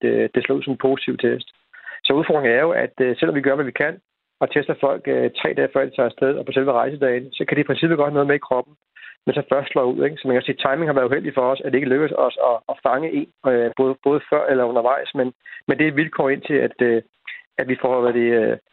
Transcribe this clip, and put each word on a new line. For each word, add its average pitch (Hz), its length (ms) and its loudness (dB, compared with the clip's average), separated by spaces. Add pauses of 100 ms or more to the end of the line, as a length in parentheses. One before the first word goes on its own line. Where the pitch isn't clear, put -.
øh, 117 300 2
det 120 100 0
slår 135 120 0
ud 139 60 -4
som 135 100 -4
en 123 140 -4
positiv 131 300 -2
test. 123 320 -2 (560)
Så - 80 2
udfordringen 143 460 2
er - 20 2
jo, 165 100 2
at, 127 300 -2
øh, 127 160 2
selvom 160 180 0
vi 143 60 -2
gør, 135 140 2
hvad 143 100 0
vi 123 180 -4
kan, 156 120 -2 (460)
og 135 120 0
tester 147 280 0
folk, - 280 0
øh, 127 300 2
tre - 180 -2
dage 139 160 2
før 135 120 2
de 135 120 -8
tager 123 120 2
afsted, 135 260 0
og 131 120 -6
på 131 60 -8
selve 135 200 2
rejsedagen, 131 600 0
så - 120 -6
kan - 120 -2
de 147 40 2
i 143 40 2
princippet 160 340 0
godt 147 140 0
noget 143 140 2
med 143 80 4
i 147 140 -2
kroppen, 127 260 -2 (520)
men 131 80 2
så 147 80 -2 (100)
først 135 200 0
slår 139 200 2
ud, 139 120 -2
ikke? 147 120 -2
Så 135 120 -8
man 127 60 2
kan 123 80 2
sige, 139 160 -4
at - 60 -2
timing 151 240 0
har 147 60 0
været 127 160 2
uheldig 147 240 -4
for 131 60 0 (120)
os, 135 120 -4
at 135 80 -6
det 123 60 4
ikke 139 100 -2
lykkedes 143 300 2
os 127 180 0 (140)
at, 120 60 0 (120)
at 135 80 -6 (100)
fange 135 260 -2
en, 143 380 -4
øh, 117 260 2
både, 135 260 2
både 143 180 2 (100)
før 151 200 0
eller 127 140 2
undervejs, 123 500 0
men, 127 180 -2 (360)
men 139 100 0
det 151 60 2
er 156 40 2
et 143 80 -4
vilkår 151 320 0
indtil, 143 260 -2
at, 127 280 0
øh, 117 200 2 (560)
at 127 100 -2
vi 127 140 -2
får, 127 200 0
hvad 120 100 2
det, 120 160 2 (120)
øh, 113 160 0 (160)